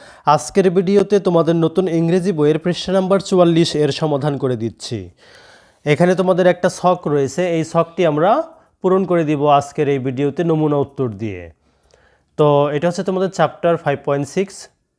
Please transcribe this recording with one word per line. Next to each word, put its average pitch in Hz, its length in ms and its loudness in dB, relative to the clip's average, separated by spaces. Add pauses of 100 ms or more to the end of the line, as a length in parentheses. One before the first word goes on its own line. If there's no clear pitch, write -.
(260)
আজকের 190 460 2
ভিডিওতে 196 480 0
তোমাদের 170 360 2
নতুন 165 320 0
ইংরেজি 170 440 0
বইয়ের 151 280 0
পৃষ্ঠা 175 320 -4
নাম্বার 190 280 0
চুয়াল্লিশ 170 560 2
এর 147 160 0
সমাধান 143 460 -2
করে 127 180 -2
দিচ্ছি। 107 540 -8 (760)
এখানে 170 300 2
তোমাদের 180 320 2
একটা 175 220 2
ছক 180 360 0
রয়েছে, 147 440 -2
এই 160 140 -2
ছকটি 165 420 -2
আমরা 180 380 2 (380)
পূরণ 190 240 2
করে 170 180 0
দিব 147 240 0
আজকের 143 420 2
এই 139 100 0
ভিডিওতে 135 440 -2
নমুনা 156 340 0
উত্তর 135 320 -4
দিয়ে। 95 420 -10 (880)
তো 147 320 4
এটা 147 180 -2
হচ্ছে 180 160 -4
তোমাদের 185 260 -2
চ্যাপ্টার 170 480 0
ফাইভ 143 280 -4
পয়েন্ট 143 220 -2
সিক্স, - 400 -8 (320)